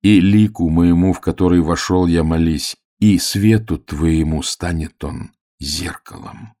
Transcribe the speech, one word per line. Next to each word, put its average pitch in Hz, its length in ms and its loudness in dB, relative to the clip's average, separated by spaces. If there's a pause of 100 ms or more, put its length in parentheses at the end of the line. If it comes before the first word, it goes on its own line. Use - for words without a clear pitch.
И 101 180 4
лику 101 500 2
моему, 87 440 2
в - 60 -6
который 90 420 0
вошел 87 460 0
я, 85 160 0
молись, 80 520 -2 (240)
и 104 200 2
свету 110 580 0
твоему 78 640 -2
станет 80 640 -8
он - 300 -12 (260)
зеркалом. - 1000 -12